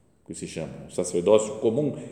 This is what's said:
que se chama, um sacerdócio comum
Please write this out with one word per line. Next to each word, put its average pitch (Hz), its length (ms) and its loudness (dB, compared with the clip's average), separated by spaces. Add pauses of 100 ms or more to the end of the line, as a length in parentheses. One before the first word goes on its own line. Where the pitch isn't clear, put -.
(260)
que - 80 -12
se 87 120 -10
chama, 78 280 -8 (120)
um - 60 -18
sacerdócio 98 680 2
comum 123 380 0 (140)